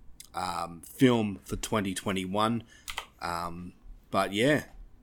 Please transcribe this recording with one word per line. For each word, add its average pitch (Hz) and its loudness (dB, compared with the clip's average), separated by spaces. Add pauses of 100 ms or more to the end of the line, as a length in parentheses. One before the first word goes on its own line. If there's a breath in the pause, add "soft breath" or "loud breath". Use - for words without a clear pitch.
(340)
um, 85 -4
film 110 4
for 107 -6
twenty 101 -2
twenty-one. 104 0 (600 loud breath)
Um, 87 -6 (380)
but 95 2
yeah. 123 4 (380)